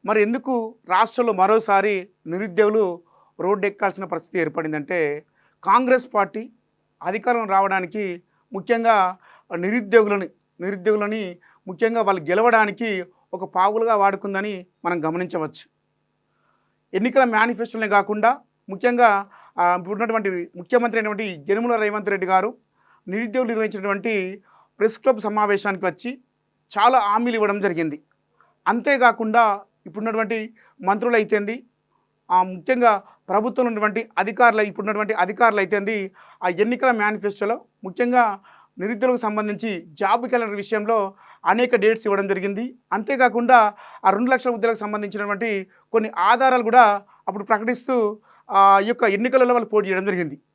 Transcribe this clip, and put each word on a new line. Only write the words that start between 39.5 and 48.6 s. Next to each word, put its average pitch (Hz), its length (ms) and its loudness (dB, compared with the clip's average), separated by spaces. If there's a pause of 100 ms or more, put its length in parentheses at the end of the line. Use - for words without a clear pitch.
జాబ్ 208 400 -2
క్యాలెండర్ 226 280 -2
విషయంలో 208 580 -2 (320)
అనేక 240 300 2
డేట్స్ 220 320 2
ఇవ్వడం 196 200 0
జరిగింది. 196 480 -4 (180)
అంతేకాకుండా 233 800 2 (320)
ఆ 196 40 8
రెండు 233 220 2
లక్షల 254 180 0
ఉద్యోగులకు 226 300 -2
సంబంధించినటువంటి 208 880 -6 (240)
కొన్ని 220 260 0
ఆధారాలు 240 460 4
కూడా 214 380 6 (260)
అప్పుడు 202 160 -8
ప్రకటిస్తూ, 226 760 -2 (320)
ఆ, 196 280 8